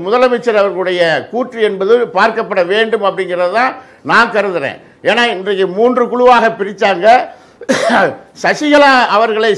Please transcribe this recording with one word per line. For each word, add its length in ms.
முதலமைச்சர் 480
அவர்களுடைய 800
கூற்று 300
என்பது 440
பார்க்கப்பட 600
வேண்டும் 380
அப்படிங்கிறத 480
தான் 240
நான் 280
கருதுறேன். 480
ஏன்னா 200
இன்றைக்கு 440
மூன்று 420
குழுவாக 380
பிரிச்சாங்க. 800
சசிகலா 640
அவர்களை 520